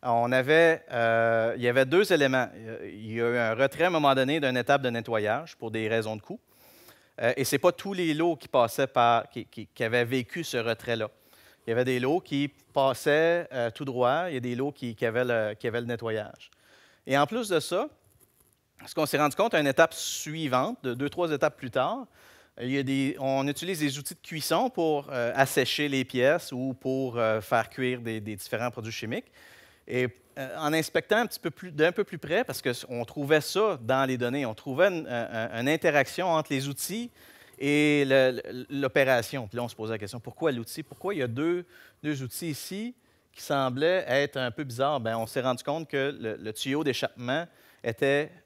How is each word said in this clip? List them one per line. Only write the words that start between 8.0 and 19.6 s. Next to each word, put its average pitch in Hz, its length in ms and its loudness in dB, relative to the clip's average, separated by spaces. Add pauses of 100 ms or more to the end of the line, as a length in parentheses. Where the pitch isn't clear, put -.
lots 160 240 0
qui - 100 -20
passaient 127 400 2
par, 117 420 4
qui, 113 160 -10
qui, - 220 -16
qui - 160 -6
avaient 120 220 2
vécu 131 400 -4
ce - 100 -6
retrait-là. 113 540 -2 (580)
Il 117 40 -2
y - 20 2
avait 123 100 2
des 127 160 0
lots 143 220 0
qui 143 260 -4 (240)
passaient, 151 800 2
euh, 117 200 -2
tout - 120 -10
droit, 135 460 0
il 156 60 -6
y - 20 -2
a - 20 -2
des 120 160 -4
lots 135 160 -2
qui, 120 240 -10
qui 127 100 -4
avaient 120 200 0
le, 110 300 0
qui - 120 -6
avaient 117 140 -2
le 120 60 -8
nettoyage. 113 600 -8 (560)
Et 139 120 2
en 143 100 4
plus 226 220 -4
de 170 100 2
ça, 180 300 -2 (960)
ce - 100 -14
qu'on 156 100 2
s'est 143 140 0
rendu 147 160 2
compte 226 180 2
à 170 60 4
une 147 80 2